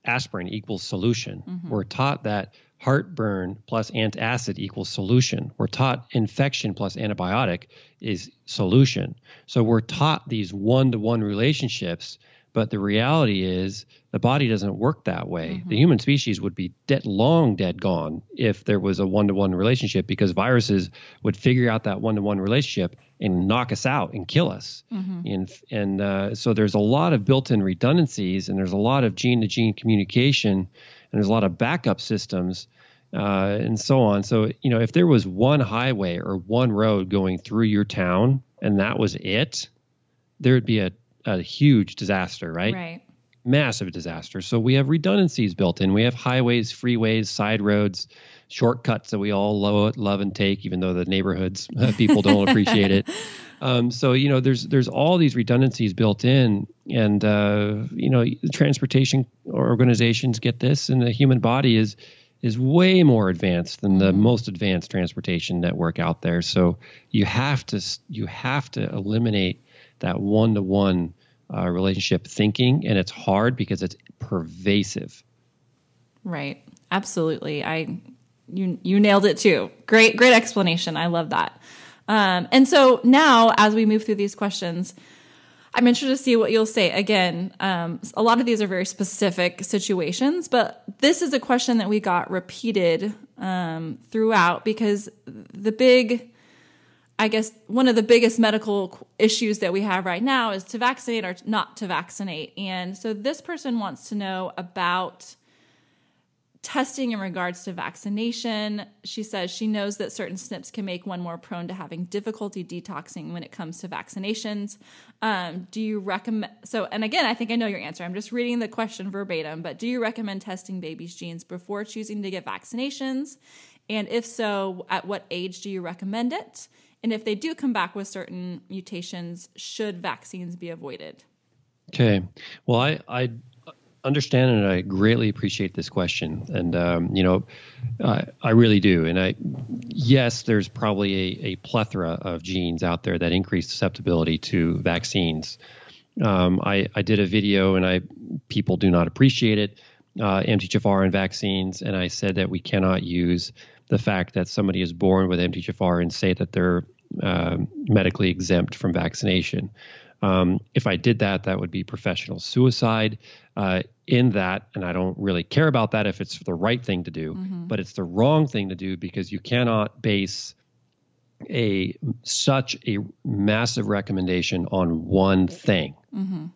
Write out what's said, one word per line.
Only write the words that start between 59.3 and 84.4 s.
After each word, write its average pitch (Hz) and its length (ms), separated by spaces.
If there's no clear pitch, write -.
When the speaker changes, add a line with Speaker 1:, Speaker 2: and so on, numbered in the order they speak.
Speaker 1:
organizations 117 920
get 120 200
this, 139 300
and 131 120
the 120 80
human 127 300
body 120 380
is, 110 180
is 117 180
way 175 420
more 113 280
advanced 87 500
than 98 180
the 95 140
Speaker 2:
Mm-hmm. 98 100
Speaker 1:
most 117 280
advanced 92 420
transportation 87 720
network 87 380
out 82 220
there. 85 200
So 87 380
you 104 120
have 127 440
to 107 100
s-, - 220
you 110 160
have 139 460
to - 180
eliminate 104 720
that 92 200
one-to-one, 98 920
uh, 90 180
relationship 92 580
thinking, 123 580
and 104 140
it's 90 120
hard 110 440
because 98 260
it's 92 140
pervasive. 95 1040
Speaker 2:
Right. 143 360
Absolutely. 160 720
I, 160 380
you, 180 320
you 196 160
nailed 202 260
it 170 120
too. 147 340
Great, 220 300
great 247 160
explanation. 175 640
I 160 100
love 165 220
that. - 300
Um, 190 440
and 262 160
so 262 360
now, 254 540
as 214 160
we 220 140
move 214 180
through 214 100
these 202 200
questions, 180 580